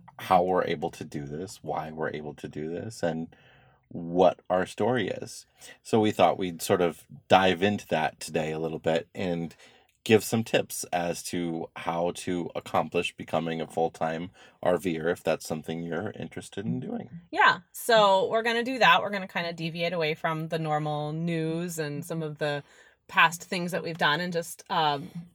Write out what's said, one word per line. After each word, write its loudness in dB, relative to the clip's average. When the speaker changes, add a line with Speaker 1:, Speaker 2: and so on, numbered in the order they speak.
Speaker 1:
how 4
we're 2
able -2
to -12
do -8
this, -10
why -6
we're -4
able -8
to -12
do -8
this, -8
and -2
what 2
our 2
story 0
is. -10
So 2
we 4
thought 4
we'd -4
sort 4
of 2
dive 6
into 2
that 0
today -2
a -4
little -4
bit 0
and -4
give 6
some 0
tips -2
as -2
to -4
how -2
to -4
accomplish -2
becoming -2
a -6
full-time -4
R 2
Ver -2
if -2
that's -2
something -6
you're -4
interested -10
in -2
doing. -8
Speaker 2:
Yeah, 2
so 4
we're 0
gonna 0
do -4
that. 6
We're -4
gonna -4
kinda -4
deviate -4
away 0
from -2
the -2
normal -2
news -2
and -4
some -4
of -8
the -2
past 4
things -4
that -4
we've -4
done 4
and -2
just, -6
um, 2